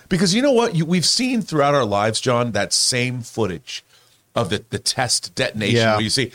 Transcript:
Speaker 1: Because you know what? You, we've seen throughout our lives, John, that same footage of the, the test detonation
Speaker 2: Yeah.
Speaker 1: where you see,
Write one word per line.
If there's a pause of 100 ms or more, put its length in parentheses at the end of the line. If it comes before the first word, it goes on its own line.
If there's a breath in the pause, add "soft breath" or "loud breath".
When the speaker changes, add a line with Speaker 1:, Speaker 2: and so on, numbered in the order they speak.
Speaker 1:
Because
you
know
what?
You,
we've
seen
throughout
our
lives,
John,
that
same
footage (520 soft breath)
of
the,
the
test
detonation
Speaker 2:
Yeah.
Speaker 1:
where
you
see,